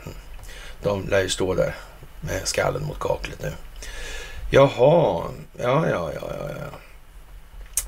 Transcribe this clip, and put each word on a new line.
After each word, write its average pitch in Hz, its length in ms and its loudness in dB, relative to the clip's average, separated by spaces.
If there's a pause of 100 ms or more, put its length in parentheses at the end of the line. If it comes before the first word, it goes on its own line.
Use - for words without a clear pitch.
(840)
de 98 240 0
lär 98 140 4
ju 92 80 0
stå 92 240 0
där - 220 2 (440)
med 95 280 -4
skallen 95 380 0
mot - 140 -4
kaklet - 420 -2
nu. - 100 -4 (1000)
Jaha, 131 720 8 (340)
ja, 147 320 2
ja, - 0 -
ja, 87 220 0 (100)
ja, 50 280 -6
ja. - 280 -8 (1120)